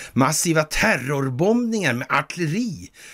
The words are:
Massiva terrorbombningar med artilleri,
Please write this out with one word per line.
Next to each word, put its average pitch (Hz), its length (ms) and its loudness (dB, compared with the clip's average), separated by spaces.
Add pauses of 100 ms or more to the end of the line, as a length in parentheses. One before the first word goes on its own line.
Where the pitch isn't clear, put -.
(120)
Massiva 156 520 2
terrorbombningar 156 1300 0
med 123 160 -4
artilleri, 156 800 -2 (240)